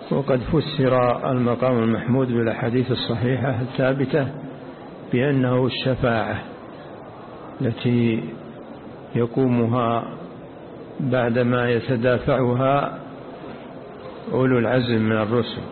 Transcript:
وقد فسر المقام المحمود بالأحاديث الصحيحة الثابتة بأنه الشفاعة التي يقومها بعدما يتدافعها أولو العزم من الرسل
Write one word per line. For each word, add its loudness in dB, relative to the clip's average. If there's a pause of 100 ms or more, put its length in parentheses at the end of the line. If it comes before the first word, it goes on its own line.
(100)
وقد 2
فسر 2
المقام 2
المحمود 2
بالأحاديث 0
الصحيحة 0
الثابتة 0 (840)
بأنه 4
الشفاعة 0 (1200)
التي 2 (920)
يقومها 2 (960)
بعدما 2
يتدافعها 2 (1300)
أولو 4
العزم 2
من 2
الرسل 0